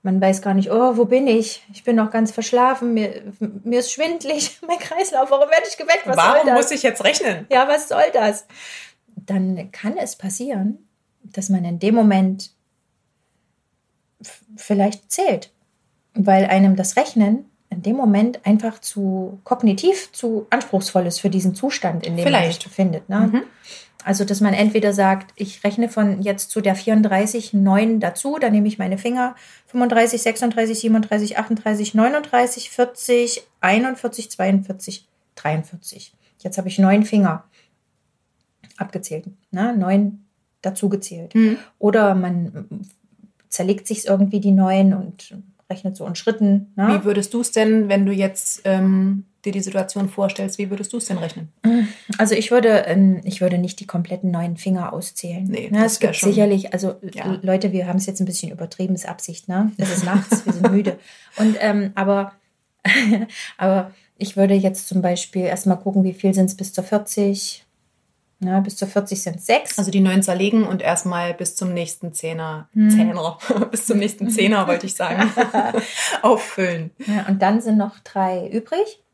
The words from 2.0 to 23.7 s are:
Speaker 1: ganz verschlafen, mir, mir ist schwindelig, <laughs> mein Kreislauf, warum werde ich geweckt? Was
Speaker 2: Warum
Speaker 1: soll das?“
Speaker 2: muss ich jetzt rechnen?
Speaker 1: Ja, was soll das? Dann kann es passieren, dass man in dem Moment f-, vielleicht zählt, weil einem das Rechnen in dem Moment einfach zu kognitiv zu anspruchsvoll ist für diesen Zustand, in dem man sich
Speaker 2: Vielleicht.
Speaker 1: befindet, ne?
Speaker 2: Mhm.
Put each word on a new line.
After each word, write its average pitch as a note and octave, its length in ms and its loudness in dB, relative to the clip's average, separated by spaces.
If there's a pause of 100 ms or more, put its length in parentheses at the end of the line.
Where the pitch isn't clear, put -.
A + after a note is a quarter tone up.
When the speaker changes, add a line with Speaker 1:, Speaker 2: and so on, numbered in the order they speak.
Speaker 1:
ganz A3 220 0
verschlafen, B3 640 0
mir, G#3+ 280 -4 (440)
mir A#3+ 160 0
ist A#3+ 100 -6
schwindelig, D4+ 720 -4
<laughs> E4+ 40 -18
mein F4 140 -2
Kreislauf, D#4+ 500 -2
warum C#4 200 4
werde E4 200 4
ich - 60 -10
geweckt? E4 300 0
Was E3+ 100 0
Speaker 2:
Warum G3 220 6
Speaker 1:
soll D4+ 80 6
das?“ B3 180 6
Speaker 2:
muss - 80 -2
ich C#4+ 120 -4
jetzt - 200 0
rechnen? A#3+ 480 0
Speaker 1:
Ja, C4 160 6
was D4 220 0
soll - 240 2
das? G#3+ 320 0 (720)
Dann F#3 560 -4
kann A#3+ 240 -6
es - 180 -6
passieren, G#3+ 720 -6 (360)
dass G3 260 -8
man F3+ 160 0
in E3+ 140 -6
dem G#3 160 2
Moment F#3+ 560 2 (1700)
f-, - 240 -20 (100)
vielleicht G3+ 560 -2
zählt, D#4+ 400 -2 (640)
weil G3 320 4
einem F#3+ 320 4
das F#3 180 -2
Rechnen A#3 480 2 (260)
in F3 120 -10
dem A3 160 -2
Moment A3+ 480 2
einfach G#3+ 340 2
zu F#3+ 640 -4
kognitiv B3 720 0
zu A3 360 -4
anspruchsvoll F#3+ 580 0
ist E3+ 120 -4
für G3+ 100 0
diesen F#3 260 0
Zustand, F3 500 -4
in E3+ 100 -4
dem F3 80 -4
man C#4 100 2
sich G#3 80 4
Speaker 2:
Vielleicht. E3 220 -2
Speaker 1:
befindet, F3 460 -2
ne? G3 100 0 (120)
Speaker 2:
Mhm. A#3+ 100 0 (640)